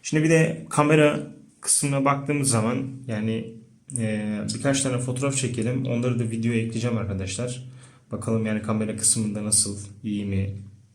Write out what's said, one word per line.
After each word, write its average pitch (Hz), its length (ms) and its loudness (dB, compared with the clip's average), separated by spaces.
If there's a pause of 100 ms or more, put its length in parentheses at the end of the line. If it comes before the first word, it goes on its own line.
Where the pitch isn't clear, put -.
Şimdi 156 200 2
bir 160 60 4
de 165 400 4
kamera 147 580 4 (340)
kısmına 139 440 2
baktığımız 139 440 2
zaman, 117 380 2 (200)
yani, 110 460 -2 (440)
e, 107 420 -2 (160)
birkaç 135 260 0
tane 127 180 0
fotoğraf 131 380 -2
çekelim. 123 480 -2
Onları 120 340 0
da 113 120 -2
videoya 113 300 0
ekleyeceğim 113 360 -2
arkadaşlar. 98 720 -4 (420)
Bakalım 110 340 0
yani 107 160 0
kamera 107 360 -2
kısmında 107 460 0
nasıl, 104 360 0 (240)
iyi 104 220 -2
mi 98 300 -2 (400)